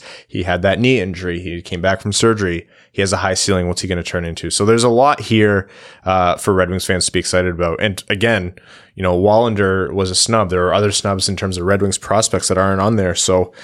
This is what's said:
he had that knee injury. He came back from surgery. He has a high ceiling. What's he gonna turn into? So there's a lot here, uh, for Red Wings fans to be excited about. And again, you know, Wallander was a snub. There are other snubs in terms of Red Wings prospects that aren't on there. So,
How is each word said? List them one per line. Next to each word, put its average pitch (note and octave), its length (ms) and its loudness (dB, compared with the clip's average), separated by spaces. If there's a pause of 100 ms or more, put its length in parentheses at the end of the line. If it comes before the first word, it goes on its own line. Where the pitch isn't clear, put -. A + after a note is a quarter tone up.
(280)
he - 160 -6
had F2+ 180 -2
that F#2+ 160 2
knee B2 220 2
injury. F2+ 400 -6
He F2 200 -8
came F2 220 -10
back F#2+ 180 0
from G#2 120 -4
surgery. G2 560 0 (240)
He G2 100 -2
has F#2+ 100 0
a G2 40 0
high F#2+ 180 -2
ceiling. F#2 320 0
What's F2+ 160 -4
he F#2 60 -6
gonna F2 160 -4
turn F2 200 -6
into? E2+ 260 -8
So - 140 -2
there's A#2 200 4
a B2 40 4
lot B2+ 340 4
here, G#2 460 2 (360)
uh, F#2 320 2
for - 180 0
Red F#2 160 2
Wings F#2 160 -4
fans F2+ 200 0
to - 60 -4
be F#2 60 -2
excited F2+ 340 0
about. E2+ 300 -2
And G2+ 260 -4
again, G2+ 460 -2 (400)
you F#2+ 80 -8
know, F2+ 180 2
Wallander G2+ 720 2
was F#2 180 -2
a F#2 40 -6
snub. A2 360 0
There F2+ 180 2
are E2 60 2
other G2+ 180 2
snubs G2 360 -2
in G2+ 60 -4
terms F#2 240 -4
of E2+ 60 -4
Red G2 180 2
Wings G2 160 -2
prospects - 480 0
that F#2 120 0
aren't F#2+ 220 2
on G#2+ 140 2
there. F#2 220 0
So, - 360 0 (120)